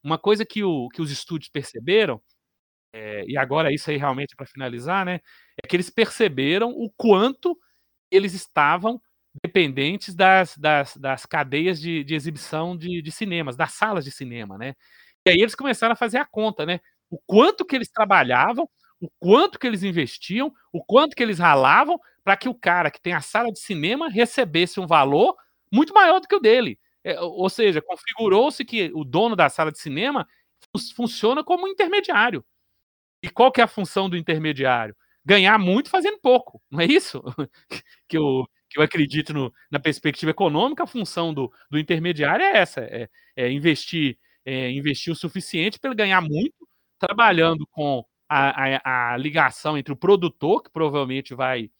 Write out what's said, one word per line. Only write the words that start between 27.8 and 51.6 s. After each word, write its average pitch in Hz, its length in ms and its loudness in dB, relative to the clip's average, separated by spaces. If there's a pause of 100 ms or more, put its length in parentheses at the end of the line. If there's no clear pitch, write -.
configurou-se 226 840 0
que 196 300 -4
o 156 100 -6
dono 190 300 2
da 170 140 6
sala 156 240 -2
de - 80 -18
cinema 196 460 -4 (460)
fun-, - 220 -8
funciona 240 480 -2
como 359 220 -2
um 392 40 -6
intermediário. 330 760 0 (800)
E 170 60 -12
qual 254 220 4
que 254 100 0
é 233 40 8
a 220 40 0
função 196 400 -2
do 180 80 -4
intermediário? 135 800 -2 (280)
Ganhar 202 340 6
muito 196 320 0
fazendo 381 300 0
pouco, 247 500 2
não 143 100 -6
é 170 60 4
isso? - 360 0
<laughs> - 600 -12 (240)
Que 160 100 -2
eu, 131 280 0 (240)
que - 80 -8
eu 151 40 4
acredito 151 500 -2
no, 135 200 -6 (180)
na 143 100 -4
perspectiva 156 500 -4
econômica, 190 540 0
a - 20 -6
função 170 460 -6
do, 135 180 -6 (200)
do 147 80 -2
intermediário 165 680 -2
é 392 140 2
essa: 165 240 0
é, 113 260 -10 (260)
é 123 160 -2
investir, 143 680 -2 (260)
é, 131 260 -6
investir 139 420 -4
o 151 40 -4
suficiente 180 600 -6
pra 277 100 -6
ele 247 80 -6
ganhar 190 240 2
muito, 160 480 -6 (300)
trabalhando 170 680 2
com 143 380 -4 (240)
a, 135 480 0
a, 123 380 -2
a - 20 -4
ligação 151 600 0
entre 143 160 -6
o 131 40 -6
produtor, 180 640 0
que - 80 -20
provavelmente 139 640 -4
vai 123 460 -4